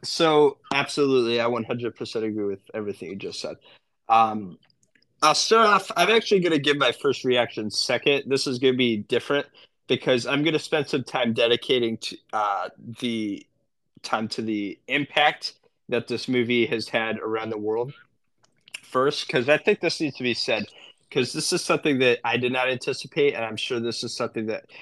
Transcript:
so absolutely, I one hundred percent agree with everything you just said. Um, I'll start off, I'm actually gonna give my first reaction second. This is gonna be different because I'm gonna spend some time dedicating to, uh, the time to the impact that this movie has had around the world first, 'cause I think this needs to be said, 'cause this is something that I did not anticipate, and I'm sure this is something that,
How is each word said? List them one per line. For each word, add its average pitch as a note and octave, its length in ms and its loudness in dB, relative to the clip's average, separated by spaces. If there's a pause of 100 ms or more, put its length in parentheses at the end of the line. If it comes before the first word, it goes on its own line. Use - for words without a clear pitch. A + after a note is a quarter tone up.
so D3+ 540 4 (160)
absolutely, C3+ 680 2
I A#2 60 0
one A#2+ 180 -2
hundred A#2+ 320 -6
percent A2 300 -6
agree G#2+ 200 -4
with G2 160 -6 (120)
everything G2+ 360 -8
you G2 60 -8
just F#2+ 240 -10
said. D2 180 -10 (520)
Um, G#2+ 480 2 (640)
I'll D3+ 140 6
start A3+ 320 4
off, G3 280 2
I'm F3+ 140 2
actually A3 300 4
gonna E3+ 180 2
give C#3+ 200 2
my C3 140 2
first - 320 -2
reaction A#2+ 460 0
second. C3+ 560 0
This C3 220 -2
is B2+ 100 -2
gonna C3 160 4
be B2 240 2
different B2 480 -2 (420)
because B2+ 380 0
I'm C#3 180 0
gonna D#3 140 2
spend D3 300 -2
some C#3 160 -2
time B2 300 -2
dedicating A#2 640 2
to, - 200 -12 (160)
uh, G2 360 -2 (300)
the A2 460 -6 (560)
time A2 280 -4
to - 120 -8
the G#2 460 -6
impact D3 680 -2 (340)
that A#2+ 180 -2
this A#2+ 200 -6
movie A#2+ 380 2
has A2 220 -4
had A2+ 320 -2
around A2 320 -4
the G#2+ 60 -6
world A2 360 -4 (880)
first, - 480 0
'cause B2+ 180 0
I D3 100 6
think G3+ 220 2
this E3+ 220 -2
needs D3 160 -4
to B2+ 60 -8
be B2 100 0
said, G#2+ 320 -2 (460)
'cause B2+ 220 0
this D#3 200 -4
is F3 100 -2
something D3+ 360 2
that B2 240 4
I A#2+ 140 -2
did B2 140 -2
not B2+ 160 0
anticipate, C3 680 -2
and A2+ 100 -4
I'm G#2+ 120 -8
sure B2 220 -4
this A#2 240 -6
is A#2 120 -8
something A2+ 320 -6
that, G#2+ 180 -6 (160)